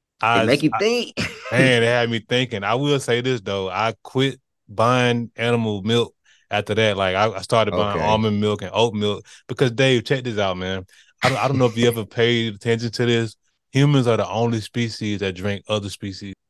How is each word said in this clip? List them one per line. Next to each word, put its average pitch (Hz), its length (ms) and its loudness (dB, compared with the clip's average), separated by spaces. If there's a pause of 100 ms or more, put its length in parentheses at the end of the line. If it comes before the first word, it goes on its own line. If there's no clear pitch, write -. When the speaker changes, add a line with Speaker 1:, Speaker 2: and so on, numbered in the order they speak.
(220)
Speaker 1:
It 113 40 2
Speaker 2:
I, 113 200 4
Speaker 1:
make 143 180 0
you 156 100 2
Speaker 2:
I, 113 60 -2
Speaker 1:
think. 233 380 -2
<laughs> - 340 -8
Speaker 2:
man, 123 320 4
it 117 40 2
had 120 220 0
me 117 180 -2
thinking. 120 360 -2
I 107 120 -2
will 143 260 0
say 120 180 0
this, 123 220 -2
though. 98 280 -4
I 107 240 -2 (100)
quit 131 360 -2 (300)
buying 120 640 2
animal 113 480 -2
milk 117 320 0 (380)
after 104 220 -2
that. 107 200 2
Like, 92 200 0
I, 107 160 4
I 95 100 -8
started 107 300 2
buying 101 260 0
Speaker 1:
Okay. 80 100 0
Speaker 2:
almond 107 320 2
milk 104 220 0
and 92 120 -8
oat 110 200 2
milk 104 320 -2 (220)
because, 127 240 0
Dave, 127 340 2
check 135 180 -2
this 117 140 -6
out, 98 180 0
man. 95 300 -6 (360)
I 123 80 2
don't, 127 80 0
I 110 120 0
don't 135 80 -2
know 127 80 4
if 110 120 0
you 120 100 4
ever 113 180 0
Speaker 1:
<laughs> - 160 -4
Speaker 2:
paid 117 340 0
attention 117 360 -2
to 120 140 -2
this. 113 300 0 (360)
Humans 139 360 4
are 113 100 4
the 95 120 -2
only 113 320 0
species 107 600 -4
that 95 120 -2
drink 95 340 -6
other 101 220 -4
species. 98 440 -12 (160)